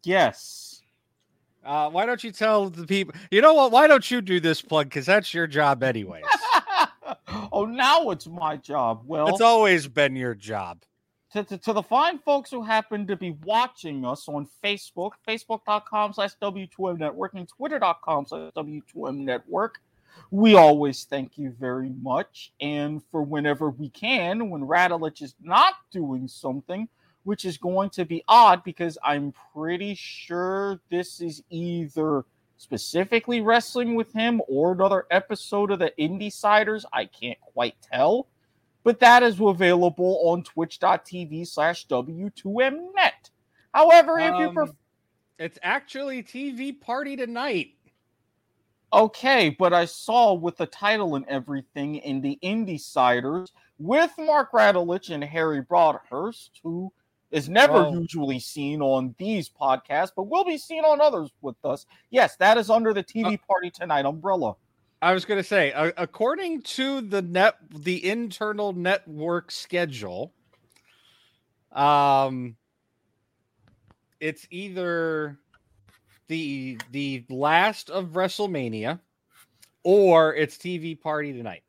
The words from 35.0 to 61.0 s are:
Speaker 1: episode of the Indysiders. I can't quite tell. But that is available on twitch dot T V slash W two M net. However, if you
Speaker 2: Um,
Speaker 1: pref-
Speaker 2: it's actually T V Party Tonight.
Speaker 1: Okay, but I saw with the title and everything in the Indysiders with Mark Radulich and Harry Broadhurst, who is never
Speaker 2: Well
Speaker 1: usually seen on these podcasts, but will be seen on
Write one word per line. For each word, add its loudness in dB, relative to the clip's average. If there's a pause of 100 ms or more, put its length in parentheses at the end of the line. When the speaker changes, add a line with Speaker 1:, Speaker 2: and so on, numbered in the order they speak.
Speaker 1:
episode -2
of -2
the -2
Indysiders. 0
I -4
can't -12
quite -6
tell. 0 (560)
But 2
that 10
is 2
available 2
on 2
twitch -8
dot 0
T -12
V -10
slash -4
W -6
two -6
M -2
net. 0 (440)
However, 8
if 2
you 0
Speaker 2:
Um, -8
Speaker 1:
pref- -2 (720)
Speaker 2:
it's -10
actually -6
T -12
V -10
Party -8
Tonight. -6 (1200)
Speaker 1:
Okay, 4
but 2
I 4
saw 2
with -6
the -4
title -2
and -6
everything -8
in -6
the -6
Indysiders -2 (280)
with 0
Mark 0
Radulich 2
and -6
Harry -2
Broadhurst, -2
who -10 (400)
is -4
never 6
Speaker 2:
Well -2
Speaker 1:
usually -6
seen -8
on -2
these -6
podcasts, -4
but -8
will 0
be -4
seen -8
on 4